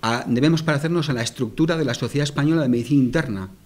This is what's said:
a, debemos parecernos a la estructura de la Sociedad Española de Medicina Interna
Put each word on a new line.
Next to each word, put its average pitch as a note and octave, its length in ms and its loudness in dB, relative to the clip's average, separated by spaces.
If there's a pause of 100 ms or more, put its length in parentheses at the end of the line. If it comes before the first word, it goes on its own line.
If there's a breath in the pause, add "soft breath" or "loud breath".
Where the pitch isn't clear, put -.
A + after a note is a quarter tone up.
a, A#2 240 -2
debemos D#3 380 2
parecernos D#3+ 440 0
a D3 40 -2
la A#2+ 100 -2
estructura C#3+ 540 -2
de D#3+ 80 0
la B2 100 -2
Sociedad C3+ 300 -2
Española D3 380 2
de C3+ 60 0
Medicina B2 320 2
Interna A#2+ 500 0 (160)